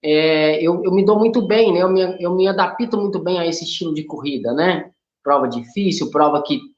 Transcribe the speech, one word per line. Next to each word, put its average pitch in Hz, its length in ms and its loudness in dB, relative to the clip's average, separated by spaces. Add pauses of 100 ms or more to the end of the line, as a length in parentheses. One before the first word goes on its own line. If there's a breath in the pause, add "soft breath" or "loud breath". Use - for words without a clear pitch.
é, 156 580 2
eu, 165 240 0
eu 185 80 0
me 196 120 2
dou 214 140 4
muito 226 240 2
bem, 214 300 2
né? 175 100 2
Eu 185 60 2
me, 185 320 0
eu 180 140 -2
me 190 140 2
adapto 226 480 -2
muito 202 220 -2
bem 180 200 -2
a 170 80 -2
esse 160 180 -6
estilo 165 300 -6
de 151 100 -6
corrida, 139 480 -6
né? 160 380 -2 (320)
Prova 139 260 2
difícil, 151 640 -4
prova 147 320 2
que - 180 -4 (180)